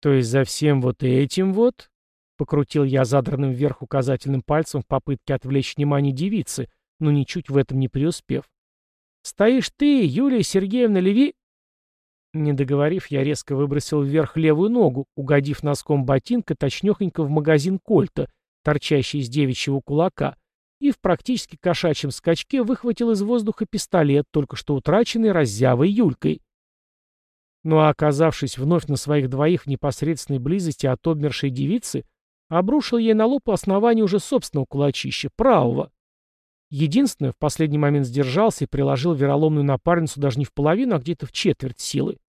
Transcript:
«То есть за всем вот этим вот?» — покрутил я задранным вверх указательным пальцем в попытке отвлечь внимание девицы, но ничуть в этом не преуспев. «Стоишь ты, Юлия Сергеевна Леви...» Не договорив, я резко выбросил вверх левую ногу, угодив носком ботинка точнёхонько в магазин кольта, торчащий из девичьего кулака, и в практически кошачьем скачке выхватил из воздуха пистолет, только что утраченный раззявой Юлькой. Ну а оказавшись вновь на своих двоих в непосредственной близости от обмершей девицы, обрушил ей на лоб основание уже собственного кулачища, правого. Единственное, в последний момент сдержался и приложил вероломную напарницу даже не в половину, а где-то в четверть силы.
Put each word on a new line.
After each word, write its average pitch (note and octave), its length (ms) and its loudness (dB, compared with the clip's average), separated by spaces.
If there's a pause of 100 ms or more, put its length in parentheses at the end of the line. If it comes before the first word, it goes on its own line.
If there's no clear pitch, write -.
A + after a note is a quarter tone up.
«То D3 100 2
есть B2+ 160 2
за C3 160 2
всем C#3+ 380 0
вот B2 200 -4
этим C#3 520 0
вот?» — A#3 360 0 (460)
покрутил D3 480 0
я C3 220 2
задранным C3+ 460 0
вверх C3+ 280 -2
указательным C3+ 600 -2
пальцем D3 400 -2
в - 40 -12
попытке C#3 460 -4
отвлечь C3 440 -4
внимание C#3+ 360 0
девицы, D3+ 560 -4 (320)
но D#3 100 2
ничуть D3 380 -2
в C#3 80 0
этом C3+ 220 0
не C3 100 -2
преуспев. C#3 560 -4 (800)
«Стоишь A#3 520 0
ты, C#4+ 300 2
Юлия A3+ 380 2
Сергеевна G#3+ 580 2
Леви...» G3+ 340 2 (1000)
Не D3 180 0
договорив, C#3+ 540 0
я C#3 180 -2
резко C#3+ 320 -4
выбросил C#3+ 460 -2
вверх C#3+ 340 0
левую D#3+ 320 2
ногу, D#3+ 380 0 (100)
угодив C#3+ 460 0
носком C#3+ 420 0
ботинка C#3 500 0
точнёхонько F3 680 -2
в C#3+ 80 -2
магазин D#3 480 2
кольта, - 500 0 (360)
торчащий D3 560 -2
из B2+ 80 -6
девичьего C#3 520 -2
кулака, D3 560 -2 (440)
и C#4+ 100 2
в - 80 -2
практически - 580 -4
кошачьем D#3+ 540 -2
скачке E3+ 520 -2
выхватил A#3 500 0
из G3 100 0
воздуха A3 440 -2
пистолет, D3 640 2
только C#3+ 240 -2
что - 180 -4
утраченный A3 560 2
раззявой B2+ 600 2
Юлькой. D#3+ 520 0 (1200)
Ну D#3 160 2
а D#3 120 6
оказавшись D3+ 680 0
вновь D3+ 300 0
на C#3+ 80 0
своих C#3+ 340 -2
двоих D3 320 0
в - 40 -14
непосредственной C#3+ 720 -4
близости D#3+ 460 -2
от C3 200 -2
обмершей D3 440 -2
девицы, C#3 540 -4 (440)
обрушил A3+ 500 0
ей A3+ 160 2
на A3 120 2
лоб C4+ 220 -2
основание A3 560 2
уже G3+ 140 2
собственного D#3 480 -2
кулачища, C#3 680 -4
правого. C#3+ 540 2 (800)
Единственное, D3 600 0
в - 60 -12
последний D3+ 400 0
момент C#3+ 280 2
сдержался C#3 580 0
и - 40 -10
приложил C#3 460 0
вероломную C#3+ 500 2
напарницу D3 560 0
даже C3+ 180 -2
не C#3+ 60 0
в - 80 -14
половину, F#3 440 0
а - 20 0
где-то D3 280 -6
в - 60 -16
четверть - 480 -2
силы. - 380 -4 (100)